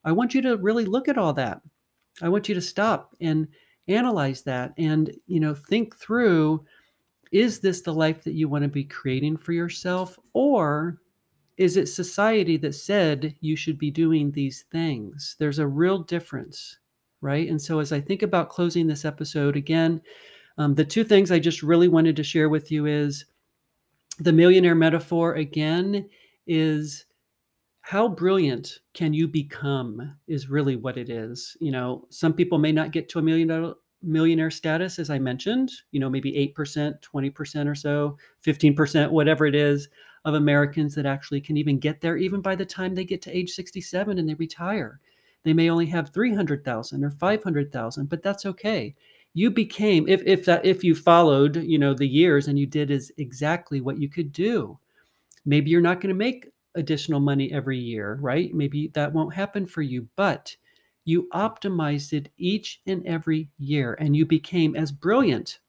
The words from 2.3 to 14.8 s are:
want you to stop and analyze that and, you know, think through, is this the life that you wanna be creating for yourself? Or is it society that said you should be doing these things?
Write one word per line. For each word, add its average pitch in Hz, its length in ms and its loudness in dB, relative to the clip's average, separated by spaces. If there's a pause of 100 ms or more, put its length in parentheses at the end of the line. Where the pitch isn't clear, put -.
want 202 180 0
you 208 60 -2
to 180 80 -2
stop 202 580 -2
and 156 260 0 (400)
analyze 185 560 0
that 127 360 -6
and, 156 360 0 (120)
you 175 140 0
know, 151 140 0
think 214 400 -2
through, 165 720 2 (680)
is 214 280 2
this 185 220 -2
the 165 100 -4
life 156 320 0
that 156 80 -6
you 156 160 -2
wanna 143 200 0
be 143 160 -4
creating 143 520 -4
for - 160 -8
yourself? 180 640 -4 (140)
Or 170 720 0 (560)
is 185 180 4
it 190 120 2
society 185 680 0
that 143 160 -4
said 156 680 0
you 156 160 -2
should 151 220 -6
be 147 120 -2
doing 156 400 2
these 139 400 -4
things? 143 680 -6